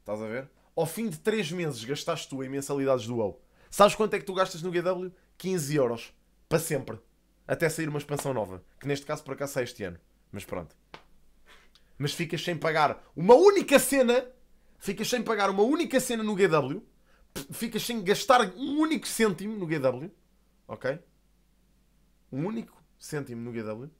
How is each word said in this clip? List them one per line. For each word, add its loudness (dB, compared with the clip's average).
Estás -8
a -8
ver? -10
Ao 0
fim -6
de -8
três -2
meses -6
gastaste -6
tu -8
em -8
mensalidades 0
do -4
wow. -4
Sabes 6
quanto 0
é -2
que -14
tu -10
gastas -2
no -6
G 0
W? -2
Quinze -2
euros. 0
Para 2
sempre. -6
Até 0
sair -4
uma -4
expansão -6
nova. -6
Que -10
neste -4
caso, -8
por -8
acaso, -8
sai 0
este -12
ano. -8
Mas -12
pronto. -10
Mas -4
ficas -6
sem -4
pagar 0
uma 8
única 8
cena. 4
Ficas -6
sem 0
pagar 2
uma 4
única 2
cena -2
no -2
G 6
W. 2
Ficas -6
sem -4
gastar 4
um -4
único 0
cêntimo -2
no -6
G -2
W. 0
Ok? -6
Um -4
único -10
cêntimo -10
no -10
G -6
W. -10